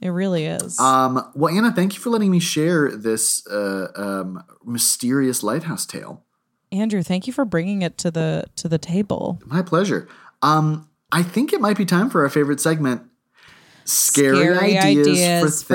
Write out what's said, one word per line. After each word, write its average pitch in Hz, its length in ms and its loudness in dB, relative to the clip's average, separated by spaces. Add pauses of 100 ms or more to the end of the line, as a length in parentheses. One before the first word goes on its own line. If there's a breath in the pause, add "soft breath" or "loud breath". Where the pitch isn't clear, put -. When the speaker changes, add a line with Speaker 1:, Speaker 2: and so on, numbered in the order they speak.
Speaker 1:
It 185 80 -6
really 180 360 -2
is. 175 340 -6
Speaker 2:
Um, 131 560 0
well, 156 180 0
Anna, 214 200 2
thank 185 220 0
you - 40 -16
for - 100 -6
letting 214 220 2
me 175 80 4
share 160 560 0
this, 110 520 -2
uh, 98 480 -4
um, 95 460 -8 (240)
mysterious 123 760 -2
lighthouse 131 420 -4
tale. - 380 -16 (480)
Speaker 1:
Andrew, 208 320 -2
thank 180 240 -4
you 254 60 -8
for 285 100 0
bringing 190 380 -2
it 170 160 -4
to 175 140 -4
the, 160 340 -2 (100)
to - 140 -8
the 160 80 0
table. 180 680 -2
Speaker 2:
My 151 160 -2
pleasure. 165 460 0 (340 loud breath)
Um, 156 460 2 (240)
I 165 120 2
think 214 280 0
it 392 80 0
might 208 160 2
be 208 100 0
time 180 240 2
for 156 140 2
our 139 60 2
favorite 147 320 0
segment, 147 400 0 (840 soft breath)
Scary 139 520 2
Speaker 1:
Scary 180 400 4
Speaker 2:
Ideas 190 300 4
Speaker 1:
Ideas 175 560 2
Speaker 2:
for - 120 -18